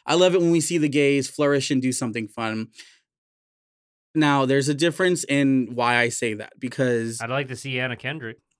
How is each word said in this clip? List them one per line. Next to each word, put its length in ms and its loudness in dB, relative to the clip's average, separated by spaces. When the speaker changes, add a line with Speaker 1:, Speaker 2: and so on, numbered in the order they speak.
Speaker 1:
I 100 2
love 200 6
it 60 4
when 100 4
we 80 4
see 180 -2
the 120 0
gays 400 2
flourish 420 0
and 100 2
do 120 0
something 340 -6
fun. 400 -6
Now, 300 2
there's 240 2
a 40 2
difference 500 0
in 500 2
why 240 2
I 120 4
say 260 -2
that, 240 -12
because 640 -2
Speaker 2:
I'd 80 -6
like 180 -4
to 80 -10
see 240 -8
Anna 160 -4
Kendrick. 420 -10